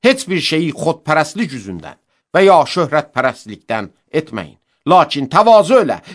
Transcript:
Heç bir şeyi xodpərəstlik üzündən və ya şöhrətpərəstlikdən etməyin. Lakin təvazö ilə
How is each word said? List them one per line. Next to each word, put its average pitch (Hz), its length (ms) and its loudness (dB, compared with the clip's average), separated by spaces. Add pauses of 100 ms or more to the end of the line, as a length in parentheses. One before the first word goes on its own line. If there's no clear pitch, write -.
Heç 269 240 0
bir 180 160 -4
şeyi 160 320 -4
xodpərəstlik 156 800 -4
üzündən 95 480 -14 (300)
və 185 100 2
ya 190 240 6
şöhrətpərəstlikdən 120 1200 -4 (180)
etməyin. 110 500 -8 (260)
Lakin 143 460 2
təvazö 226 500 4
ilə 113 200 -4 (140)